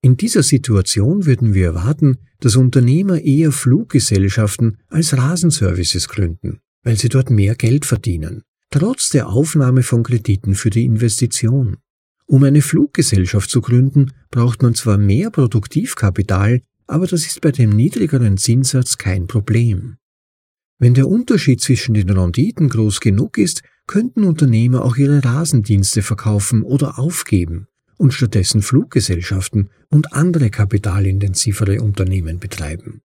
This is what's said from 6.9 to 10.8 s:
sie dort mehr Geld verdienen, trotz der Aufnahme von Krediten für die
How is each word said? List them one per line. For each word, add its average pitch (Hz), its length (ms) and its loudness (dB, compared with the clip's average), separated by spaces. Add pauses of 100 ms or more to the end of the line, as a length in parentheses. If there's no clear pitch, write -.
sie 117 120 -2
dort 131 220 0
mehr 104 260 2
Geld 127 280 0
verdienen, 92 600 -4 (260)
trotz 196 380 -2
der - 200 0
Aufnahme 131 540 2
von 117 220 0
Krediten 101 500 -2
für 107 160 -2
die 113 140 0